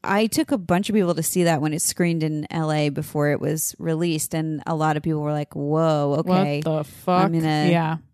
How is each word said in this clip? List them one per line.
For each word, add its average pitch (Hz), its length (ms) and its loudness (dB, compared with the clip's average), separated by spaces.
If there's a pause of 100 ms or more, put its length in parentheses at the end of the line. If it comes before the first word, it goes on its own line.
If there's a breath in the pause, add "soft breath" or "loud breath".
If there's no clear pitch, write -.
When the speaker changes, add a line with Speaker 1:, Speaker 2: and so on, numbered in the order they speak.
Speaker 1:
I 214 220 2
took 302 260 0
a 269 60 0
bunch 180 300 0
of 208 60 0
people 180 220 2
to 156 80 -4
see - 200 0
that 165 160 4
when 151 140 0
it 165 80 -4
screened 170 400 0
in 156 300 -4
L 160 200 -2
A 151 160 2
before 147 440 -2
it - 80 0
was 151 400 -4
released, 160 520 -2
and 156 320 -4
a 165 120 -4
lot 156 200 0
of 151 60 -4
people 156 180 -2
were 147 120 -2
like, 147 240 -4
"Whoa, 147 640 2
okay." 165 440 0
Speaker 2:
What 156 140 0
the 151 60 -4
fuck? 180 400 2
Speaker 1:
I'm 165 80 2
gonna, 156 360 2
Speaker 2:
Yeah. 165 280 2 (180)